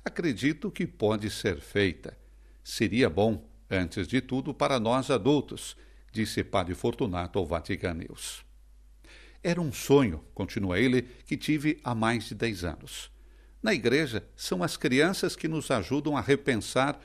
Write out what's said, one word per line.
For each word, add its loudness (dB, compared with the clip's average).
acredito -2
que -4
pode 0
ser -2
feita. 0
Seria 2
bom, 0
antes -2
de 0
tudo, -4
para 2
nós 0
adultos", 0
disse -2
Padre -2
Fortunato -2
ao 0
Vatican -4
News. -12
"Era 0
um -2
sonho", 4
continua -2
ele, 4
"que -4
tive 0
há -4
mais 0
de -10
dez -4
anos. -10
Na 2
igreja, 2
são -4
as -2
crianças 2
que -4
nos -2
ajudam 0
a -2
repensar 2